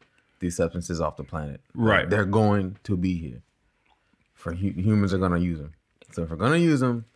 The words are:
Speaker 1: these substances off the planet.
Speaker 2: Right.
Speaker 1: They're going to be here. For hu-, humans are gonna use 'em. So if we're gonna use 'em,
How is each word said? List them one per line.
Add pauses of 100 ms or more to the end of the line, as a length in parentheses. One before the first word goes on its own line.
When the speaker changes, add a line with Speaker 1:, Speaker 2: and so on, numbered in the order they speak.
(380)
Speaker 1:
these
substances
off
the
planet. (140)
Speaker 2:
Right.
Speaker 1:
They're
going
to
be
here. (920)
For
hu-, (100)
humans
are
gonna
use
'em. (400)
So
if
we're
gonna
use
'em, (120)